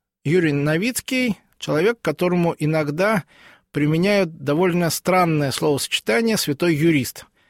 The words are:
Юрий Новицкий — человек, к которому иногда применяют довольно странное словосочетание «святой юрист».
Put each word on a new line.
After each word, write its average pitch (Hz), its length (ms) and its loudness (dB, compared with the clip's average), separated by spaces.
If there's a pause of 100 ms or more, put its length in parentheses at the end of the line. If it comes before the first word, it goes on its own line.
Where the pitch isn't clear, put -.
(240)
Юрий 160 300 2
Новицкий — 202 840 -2 (180)
человек, 170 420 -2
к - 60 -14
которому 175 540 0
иногда 156 640 0 (480)
применяют 165 720 0
довольно 165 480 0
странное 165 580 0
словосочетание 214 880 0
«святой 160 380 0
юрист». 151 500 0 (240)